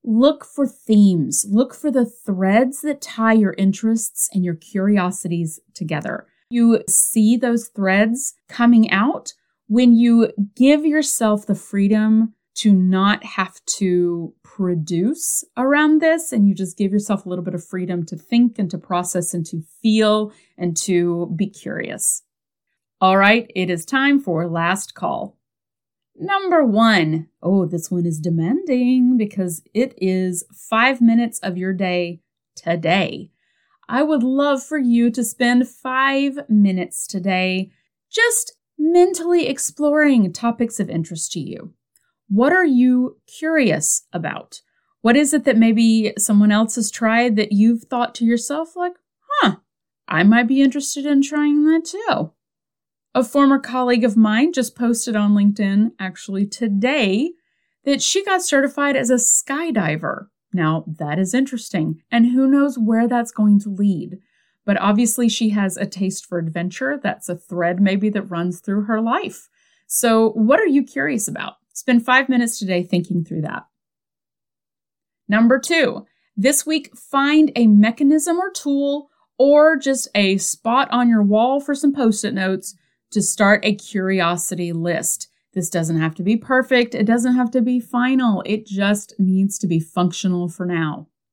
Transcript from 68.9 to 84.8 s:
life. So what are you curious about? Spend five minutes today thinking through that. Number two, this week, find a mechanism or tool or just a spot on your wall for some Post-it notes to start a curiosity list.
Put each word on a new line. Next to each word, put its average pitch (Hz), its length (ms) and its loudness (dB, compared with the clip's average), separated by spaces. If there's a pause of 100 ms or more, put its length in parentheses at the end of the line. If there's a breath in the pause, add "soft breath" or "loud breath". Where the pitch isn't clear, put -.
life. 294 480 -6 (360)
So 226 440 2
what 220 320 2
are 440 40 0
you 277 180 2
curious 277 440 -6
about? 151 280 -10 (180)
Spend 240 320 0
five 262 220 2
minutes 240 320 -2
today 180 240 -2
thinking 175 400 -2
through 165 180 -8
that. - 240 -10 (1600)
Number 226 300 4
two, 320 480 -2 (300)
this 254 300 0
week, 302 300 -6
find 285 600 2
a 233 100 2
mechanism 277 720 4
or 381 140 -4
tool 285 580 -4 (280)
or 294 400 6
just 269 360 -4
a 196 240 2
spot 240 540 -2
on 247 160 2
your 220 160 4
wall 233 380 2
for 285 120 -4
some 285 200 0
Post-it 226 400 0
notes 190 420 -6 (360)
to 208 100 -2
start 208 420 2
a 208 100 0
curiosity 180 1000 -4
list. - 560 -4 (240)